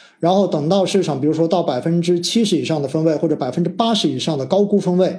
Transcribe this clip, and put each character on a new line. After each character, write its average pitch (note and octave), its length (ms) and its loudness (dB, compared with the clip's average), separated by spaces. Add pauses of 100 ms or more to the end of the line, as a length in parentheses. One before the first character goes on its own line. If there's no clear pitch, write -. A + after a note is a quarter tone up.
(200)
然 E3+ 140 2
后 G3 140 2
等 D3+ 220 -2
到 F#3+ 160 2
市 F#3 180 0
场 C#3 160 -2
比 C#3+ 80 0
如 D#3 60 2
说 E3 120 0
到 E3+ 160 0
百 C3+ 200 -2
分 E3+ 200 0
之 F3 160 2
七 G3+ 280 0
十 F3+ 100 0
以 C3+ 80 0
上 D3+ 180 -2
的 C#3 60 -4
分 D#3+ 160 -2
位， E3 140 2
或 E3 100 -2
者 D3+ 80 0
百 C3 160 -4
分 F3 100 -2
之 E3+ 80 0
八 A#3 240 0
十 F#3 140 0
以 C3 100 -2
上 D3+ 200 -4
的 C3 80 -4
高 F#3+ 180 2
估 G3+ 160 2
分 F3+ 180 -2
位， F3+ 220 0